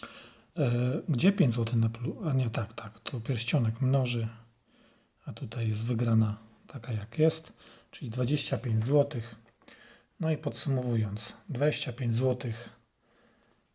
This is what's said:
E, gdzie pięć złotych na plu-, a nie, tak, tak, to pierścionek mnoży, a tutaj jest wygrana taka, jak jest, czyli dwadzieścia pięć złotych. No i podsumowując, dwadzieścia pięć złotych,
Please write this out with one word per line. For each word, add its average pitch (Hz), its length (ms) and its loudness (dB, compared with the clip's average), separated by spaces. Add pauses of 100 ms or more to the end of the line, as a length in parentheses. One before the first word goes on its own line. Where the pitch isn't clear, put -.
(580)
E, 123 520 2
gdzie 151 220 4
pięć 131 220 4
złotych 117 220 0
na 113 140 4
plu-, 160 400 -6
a 139 40 0
nie, 127 160 2
tak, 110 240 -6
tak, - 260 -14
to - 200 -8
pierścionek 113 640 0
mnoży, 123 460 2 (1000)
a 139 80 -10
tutaj 113 360 -4
jest 107 160 -2
wygrana 113 520 4 (300)
taka, - 260 -8
jak 104 260 -6
jest, - 340 2 (380)
czyli 117 200 -10
dwadzieścia 127 460 0
pięć 110 280 0
złotych. 139 500 2 (840)
No 160 120 0
i 151 60 0
podsumowując, 120 1000 -2 (120)
dwadzieścia 139 440 0
pięć 117 200 0
złotych, 127 560 0 (1040)